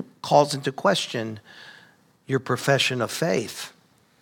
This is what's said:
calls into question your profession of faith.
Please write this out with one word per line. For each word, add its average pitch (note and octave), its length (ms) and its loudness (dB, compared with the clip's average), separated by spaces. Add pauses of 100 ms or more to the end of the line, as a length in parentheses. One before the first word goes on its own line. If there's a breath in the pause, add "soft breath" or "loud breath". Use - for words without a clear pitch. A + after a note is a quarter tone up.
(200)
calls D3 320 4
into C3+ 200 -4
question A2+ 680 -2 (880 loud breath)
your C3+ 140 0
profession B2+ 600 0
of G#2+ 120 -2
faith. D#3+ 600 -4 (500 soft breath)